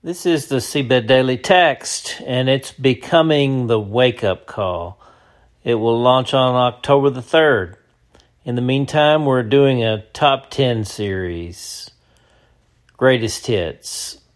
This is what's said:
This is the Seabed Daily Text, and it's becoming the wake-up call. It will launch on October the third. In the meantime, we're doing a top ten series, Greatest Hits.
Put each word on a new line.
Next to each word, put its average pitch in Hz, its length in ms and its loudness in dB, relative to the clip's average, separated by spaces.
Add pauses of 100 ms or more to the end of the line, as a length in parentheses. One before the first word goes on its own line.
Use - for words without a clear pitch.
This 175 220 -6
is 156 180 0
the 135 120 -2
Seabed 123 500 -2
Daily 131 280 4
Text, - 920 0
and 127 200 -2
it's 135 240 -2
becoming 139 920 0
the 113 140 0
wake-up 107 680 -2
call. 90 560 -8 (640)
It 120 100 -2
will 117 260 0
launch 127 320 2
on 127 220 2
October 131 560 2
the 127 140 -8
third. 127 520 2 (680)
In 123 100 -8
the 123 80 -4
meantime, 147 640 2
we're 127 160 2
doing 131 420 2
a 110 200 -2 (100)
top 139 380 0
ten 120 340 -2
series, 90 1040 -8 (1040)
Greatest 123 520 0
Hits. - 720 -6 (160)